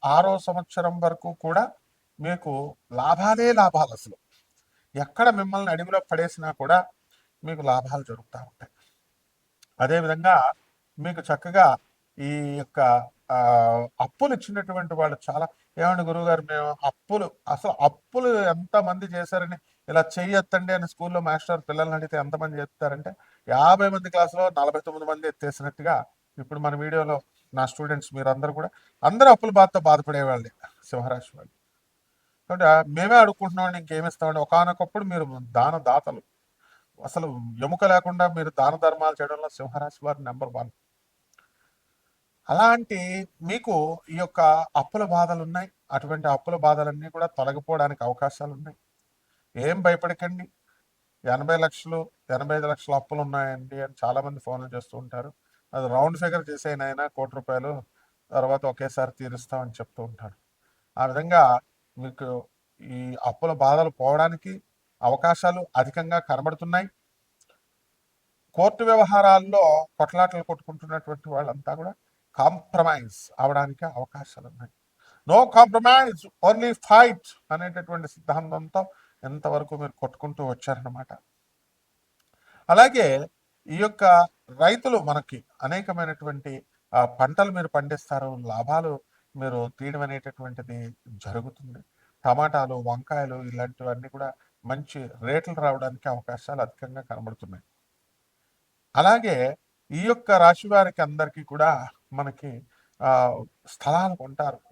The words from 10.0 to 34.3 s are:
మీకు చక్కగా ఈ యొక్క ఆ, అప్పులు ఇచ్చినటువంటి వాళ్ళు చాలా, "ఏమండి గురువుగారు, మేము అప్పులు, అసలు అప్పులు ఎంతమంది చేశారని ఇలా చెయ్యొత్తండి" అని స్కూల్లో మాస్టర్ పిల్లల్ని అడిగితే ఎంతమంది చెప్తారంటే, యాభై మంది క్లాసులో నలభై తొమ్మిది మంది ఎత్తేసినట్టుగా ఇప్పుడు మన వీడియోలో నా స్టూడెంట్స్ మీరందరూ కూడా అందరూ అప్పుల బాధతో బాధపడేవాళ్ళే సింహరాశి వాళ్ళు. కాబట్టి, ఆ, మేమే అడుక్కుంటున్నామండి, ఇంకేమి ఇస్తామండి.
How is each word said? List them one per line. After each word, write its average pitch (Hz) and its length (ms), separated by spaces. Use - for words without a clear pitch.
మీకు 165 220
చక్కగా 165 560
ఈ 143 380
యొక్క 123 520
ఆ, 127 60
అప్పులు 269 320
ఇచ్చినటువంటి 185 600
వాళ్ళు 156 240
చాలా, 156 160
"ఏమండి 175 260
గురువుగారు, 165 380
మేము 151 420
అప్పులు, 190 480
అసలు 160 340
అప్పులు 247 460
ఎంతమంది 185 800
చేశారని 175 520
ఇలా 160 160
చెయ్యొత్తండి" 185 540
అని 175 140
స్కూల్లో 175 320
మాస్టర్ 160 500
పిల్లల్ని 160 260
అడిగితే 156 220
ఎంతమంది 151 420
చెప్తారంటే, 147 540
యాభై 180 400
మంది 185 200
క్లాసులో 175 400
నలభై 147 300
తొమ్మిది 156 320
మంది 156 160
ఎత్తేసినట్టుగా 143 800
ఇప్పుడు 147 220
మన 147 160
వీడియోలో 151 460
నా 131 120
స్టూడెంట్స్ 147 480
మీరందరూ 135 400
కూడా 156 160
అందరూ 240 280
అప్పుల 226 180
బాధతో 190 300
బాధపడేవాళ్ళే 143 720
సింహరాశి 123 540
వాళ్ళు. - 140
కాబట్టి, 180 160
ఆ, 156 160
మేమే 165 340
అడుక్కుంటున్నామండి, 185 640
ఇంకేమి 160 300
ఇస్తామండి. 156 320